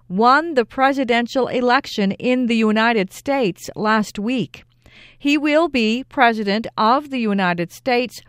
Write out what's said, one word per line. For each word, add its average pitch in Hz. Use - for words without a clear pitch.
won 262
the 247
presidential 254
election 247
in 254
the 233
United 220
States 262
last 214
week. 220
He 285
will 302
be 240
president 220
of 262
the 269
United 190
States 247